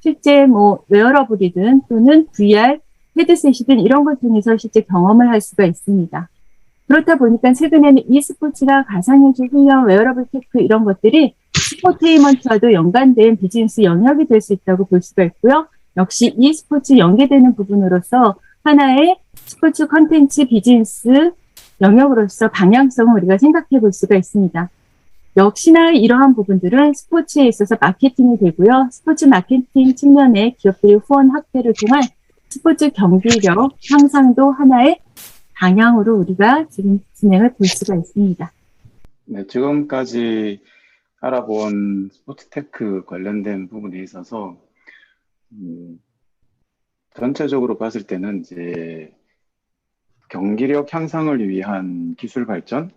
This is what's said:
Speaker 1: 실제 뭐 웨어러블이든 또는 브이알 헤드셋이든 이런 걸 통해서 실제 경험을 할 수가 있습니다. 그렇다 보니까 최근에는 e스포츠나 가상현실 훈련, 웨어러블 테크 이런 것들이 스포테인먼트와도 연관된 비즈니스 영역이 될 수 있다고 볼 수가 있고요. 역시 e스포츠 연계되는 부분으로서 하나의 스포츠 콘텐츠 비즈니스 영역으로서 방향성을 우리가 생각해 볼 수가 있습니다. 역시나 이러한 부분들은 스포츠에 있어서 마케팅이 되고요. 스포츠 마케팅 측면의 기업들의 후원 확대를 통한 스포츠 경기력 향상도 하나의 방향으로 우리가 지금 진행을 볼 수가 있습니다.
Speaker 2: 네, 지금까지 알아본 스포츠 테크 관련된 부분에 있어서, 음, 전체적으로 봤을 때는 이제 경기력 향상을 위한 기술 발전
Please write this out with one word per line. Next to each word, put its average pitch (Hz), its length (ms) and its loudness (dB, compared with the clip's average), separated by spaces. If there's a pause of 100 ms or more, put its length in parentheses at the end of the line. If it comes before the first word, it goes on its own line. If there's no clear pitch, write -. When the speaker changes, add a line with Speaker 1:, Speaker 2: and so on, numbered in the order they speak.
Speaker 1:
실제 285 440 2
뭐 208 440 2
웨어러블이든 220 1000 0
또는 277 440 2
브이알 214 480 0 (360)
헤드셋이든 285 640 0
이런 262 240 0
걸 294 140 -2
통해서 226 400 -2
실제 220 240 -2
경험을 214 480 2
할 226 120 0
수가 - 260 -4
있습니다. 170 640 -6 (600)
그렇다 311 280 0
보니까 254 380 2
최근에는 285 560 2
e스포츠나 277 760 -2
가상현실 254 680 2
훈련, 269 360 2
웨어러블 240 440 0
테크 254 300 -6
이런 214 240 0
것들이 226 500 0 (200)
스포테인먼트와도 277 1200 0
연관된 226 640 2
비즈니스 220 440 -4
영역이 233 440 0
될 220 160 2
수 - 100 -6
있다고 190 340 -4
볼 180 140 0
수가 - 240 -4
있고요. 269 440 -2 (280)
역시 185 400 -2
e스포츠 277 600 0
연계되는 254 560 4
부분으로서 196 800 -2 (300)
하나의 285 520 2 (180)
스포츠 - 520 -4
콘텐츠 311 580 2
비즈니스 247 880 0 (480)
영역으로서 220 720 2
방향성을 233 680 2
우리가 190 220 0
생각해 302 420 0
볼 208 120 0
수가 196 240 -2
있습니다. 185 520 -4 (680)
역시나 330 560 2
이러한 247 420 2
부분들은 208 600 0
스포츠에 302 520 -2
있어서 220 340 -2
마케팅이 247 580 0
되고요. 208 540 0
스포츠 311 320 -6
마케팅 262 680 0
측면의 254 640 2
기업들의 208 380 2 (100)
후원 269 240 2
확대를 254 500 -4
통한 254 220 0 (480)
스포츠 302 400 -2
경기력 202 880 0 (140)
향상도 277 640 2
하나의 269 460 2 (580)
방향으로 220 600 0
우리가 202 500 -2
지금 196 320 -4 (140)
진행을 208 400 0
볼 196 120 -2
수가 190 300 -6
있습니다. 175 560 -6 (760)
Speaker 2:
네, 101 200 -14
지금까지 120 1120 -6 (600)
알아본 104 920 -8
스포츠 - 380 -20
테크 107 560 -12
관련된 98 600 -12
부분에 98 340 -18
있어서, 92 540 -18 (960)
음, 85 480 -20 (1120)
전체적으로 135 640 -8
봤을 113 260 -12
때는 98 360 -12
이제 85 760 -18 (1120)
경기력 127 640 -8
향상을 156 560 -8
위한 92 680 -12
기술 120 300 -12
발전 117 500 -12